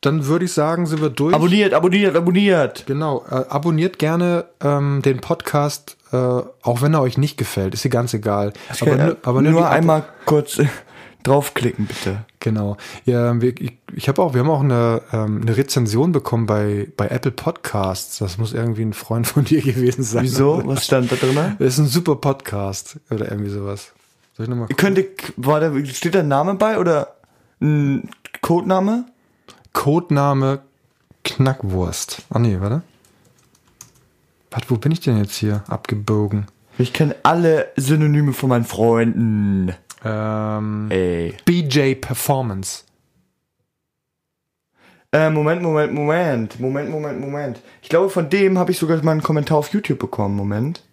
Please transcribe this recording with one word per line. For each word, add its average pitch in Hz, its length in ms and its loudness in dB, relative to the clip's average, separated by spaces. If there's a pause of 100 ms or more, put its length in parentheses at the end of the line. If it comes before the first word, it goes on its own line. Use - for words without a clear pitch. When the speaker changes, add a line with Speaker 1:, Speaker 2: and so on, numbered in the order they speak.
Speaker 1:
dann 147 240 0
würde 165 200 0
ich 170 80 -4
sagen, 165 340 0
sind 156 140 -2
wir 151 100 2
durch. 143 240 0
Speaker 2:
Abonniert, 180 380 4
abonniert, 180 420 4
abonniert. 175 720 2
Speaker 1:
Genau, 143 420 -2
äh, 131 200 -2
abonniert 160 500 0
gerne, 170 460 0 (160)
ähm, 143 440 0
den 131 160 2
Podcast, - 760 -4 (140)
äh, - 60 -2
auch 123 640 -2
wenn 151 140 4
er 151 60 4
euch 131 180 0
nicht 143 180 0
gefällt. 98 380 -2
Ist - 80 -8
dir 135 60 0
ganz 120 240 0
egal. 104 380 0 (220)
Speaker 2:
Ich - 80 -6
Speaker 1:
Aber 117 160 4
Speaker 2:
kann, 147 100 4
Speaker 1:
nö-, 165 40 2
Speaker 2:
äh, 151 100 -4
Speaker 1:
aber 127 200 2
nö, 151 100 6
Speaker 2:
nur 165 100 6
Speaker 1:
die 170 60 4
Abo- - 80 4
Speaker 2:
einmal 156 280 4 (220)
kurz 147 340 0 (320)
<laughs> - 320 -20
draufklicken, 127 600 0
bitte. 101 400 -6 (140)
Speaker 1:
Genau. 104 380 -2 (280)
Ja, 120 340 2
wir, 123 220 2
ich, - 160 -10 (160)
ich - 160 -4
hab - 80 0
auch, 175 160 2
wir 123 80 2
haben 147 80 2
auch 143 140 2
eine, 117 400 2 (100)
ähm, 107 300 -2
eine 113 120 2
Rezension 131 560 0
bekommen 120 360 0
bei, 104 400 0 (100)
bei 104 120 0
Apple 123 220 -2
Podcasts. - 840 -6
Das 95 220 -6
muss 113 140 -4
irgendwie 113 280 -4
ein 110 120 -4
Freund 117 340 -4
von 147 160 2
dir 156 180 2
gewesen 123 420 0
sein. 117 200 0
Speaker 2:
Wieso? 135 420 2
Was 135 200 -2
stand 127 260 2
da 127 40 0
drin? 131 220 0 (220)
Speaker 1:
Das 135 140 2
ist 127 40 0
ein 151 80 4
super 156 300 0
Podcast 101 840 -6 (140)
oder 107 180 -6
irgendwie 104 220 -6
sowas. 101 400 -10 (440)
Soll 113 100 -8
ich 117 40 -8
noch 123 80 -4
mal 113 120 -6
Speaker 2:
Könnte, 190 380 2 (300)
war 139 220 2
da, 156 120 2 (140)
steht 160 300 -4
da 185 60 4
ein 151 60 0
Name 151 280 2
bei 214 240 2
oder 170 340 2 (480)
ein 143 480 2 (320)
Codename? 190 640 0 (680)
Speaker 1:
Codename 143 880 2 (640)
Knackwurst. 95 1040 -2
Ah, - 100 0
nee, 110 200 2
warte. 110 220 -2 (1700)
Was, 120 180 -6
wo 127 60 2
bin 143 160 -2
ich 165 80 -2
denn 120 180 0
jetzt 98 180 -2
hier 104 320 -2
abgebogen? 104 800 -2 (300)
Speaker 2:
Ich 123 160 -2
kenn 151 200 0 (100)
alle 160 520 4
Synonyme 147 580 2
von 135 160 -2
meinen 117 160 2
Freunden. 107 1080 2 (300)
Speaker 1:
Ähm, 107 840 -4
Speaker 2:
Ey. 87 460 -2 (100)
Speaker 1:
B 175 160 2
J 135 380 0
Performance. 123 840 -4 (2250)
Speaker 2:
Äh, 156 160 4
Moment, 156 320 0
Moment, 156 320 0
Moment. 147 640 0
Moment, 139 300 -4
Moment, 151 300 -6
Moment. 139 400 -8 (220)
Ich - 80 -20
glaube, 180 200 4
von 170 200 -2
dem 190 280 4
hab 180 120 2
ich 185 80 0
sogar 160 260 0
mal 160 80 4
einen 156 120 0
Kommentar 156 340 0
auf 151 160 -2
YouTube 208 260 -2
bekommen. 101 360 -4
Moment. 104 580 -4